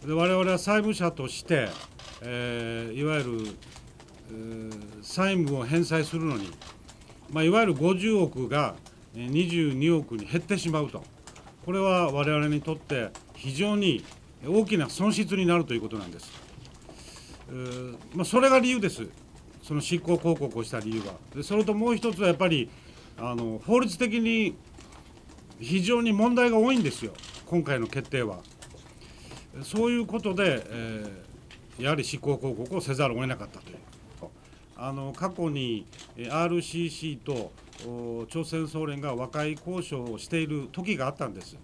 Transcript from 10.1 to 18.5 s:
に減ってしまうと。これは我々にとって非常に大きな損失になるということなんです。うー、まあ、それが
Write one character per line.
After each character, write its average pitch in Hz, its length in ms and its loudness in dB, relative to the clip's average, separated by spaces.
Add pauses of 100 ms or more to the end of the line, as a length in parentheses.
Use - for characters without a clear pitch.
に 104 80 -6
減 160 140 0
っ 139 40 -4
て 196 140 0
し 165 120 -2
ま 156 120 2
う 135 80 -2
と。 - 140 -10 (600)
こ 175 80 -2
れ 196 60 0
は 180 320 4
我 143 200 2
々 151 160 4
に 151 140 2
と 160 140 -2
っ - 20 -12
て 120 320 -2 (260)
非 135 180 -8
常 202 220 2
に 170 300 2 (420)
大 202 180 6
き 190 120 2
な 139 120 2
損 202 220 2
失 196 240 0
に 190 100 2
な 175 120 6
る 160 80 4
と 127 80 -2
い 117 40 2
う 110 40 0
こ 107 80 -6
と 110 80 -6
な 98 80 -6
ん 87 60 -12
で 85 80 -14
す。 - 120 -18 (1160)
う 131 40 -14
ー、 127 440 -10 (160)
ま 180 80 -2
あ、 170 40 2
そ 247 140 4
れ 269 100 10
が 262 100 10